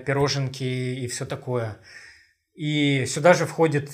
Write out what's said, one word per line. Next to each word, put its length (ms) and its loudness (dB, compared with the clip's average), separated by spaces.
пироженки 600 0
и 420 -4
все 180 -8
такое. 520 -6
И 520 0
сюда 260 6
же 140 2
входит, 460 0